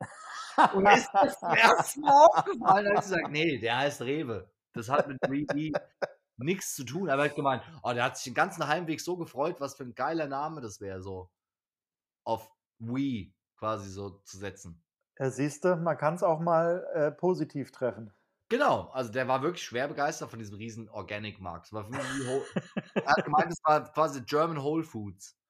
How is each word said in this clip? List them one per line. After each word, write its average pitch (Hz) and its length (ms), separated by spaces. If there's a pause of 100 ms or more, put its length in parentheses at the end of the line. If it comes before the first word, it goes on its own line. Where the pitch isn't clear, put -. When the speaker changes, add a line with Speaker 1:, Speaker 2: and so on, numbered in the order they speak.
(720)
Speaker 1:
Und 196 160
mir 202 120
ist - 160
das 196 260
zum 175 120
ersten 226 500
Mal 285 240
aufgefallen, 220 580
da 202 60
hab 202 60
ich - 60
gesagt: 185 280
„Nee, 151 280
der 113 200
heißt 139 240
Rewe.“ 120 480 (240)
Das 113 160
hat 139 160
mit 135 200
Rewe 143 460 (640)
nix 175 380
zu 139 80
tun. 160 260
Aber 143 140
er 147 60
hat 147 60
gemeint: 135 260 (200)
„Oh, 120 100
der 120 120
hat 127 120
sich - 80
den 123 100
ganzen 165 340
Heimweg 160 320
so 180 160
gefreut, 165 440
was 139 160
für - 80
ein 120 100
geiler 156 340
Name 147 320
das 113 200
wäre, 95 220
so 92 280 (920)
auf 113 280 (260)
Wii 117 560 (220)
quasi 104 340
so 98 200 (140)
zu - 140
setzen.“ 92 460 (340)
Speaker 2:
Ja, 135 120
siehste, 147 460
man 160 220
kann's 165 240
auch 170 160
mal, 170 560
äh, 156 160
positiv 151 640
treffen. 113 400 (380)
Speaker 1:
Genau, 214 400
also 127 200
der 123 180
war 131 140
wirklich 170 220
schwer 123 240
begeistert 147 420
von 117 80
diesem 104 180
riesen 110 320
Organic-Markt. 95 760
Das - 60
war 107 120
für 104 80
mich 139 80 (120)
wie 135 120
Whole, 127 200 (100)
Speaker 2:
<laughs> - 480
Speaker 1:
er - 100
hat 156 120
gemeint, 156 280
es 165 120
war 151 280
quasi 147 300
German 151 400
Whole 156 220
Foods. 104 520 (140)